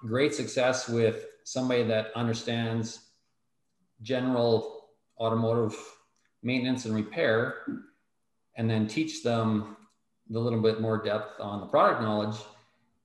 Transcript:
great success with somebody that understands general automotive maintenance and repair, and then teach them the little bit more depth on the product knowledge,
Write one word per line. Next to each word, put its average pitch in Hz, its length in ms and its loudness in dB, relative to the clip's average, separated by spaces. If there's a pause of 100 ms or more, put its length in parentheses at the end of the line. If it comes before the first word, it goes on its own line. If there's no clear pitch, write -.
great 127 320 0
success 127 560 0
with 113 380 2 (160)
somebody 127 400 0
that 110 320 0
understands 117 840 -2 (1000)
general 120 880 2 (320)
automotive 113 560 2 (680)
maintenance 127 440 0
and 110 100 -2
repair, 117 600 0 (1000)
and 113 120 0
then 110 200 2
teach 156 340 -4
them 113 560 0 (540)
the 110 80 -2
little 117 220 0
bit 110 200 4
more 110 220 0
depth 104 360 -4
on 104 200 -6
the - 80 -12
product 151 340 4
knowledge, 107 340 0 (680)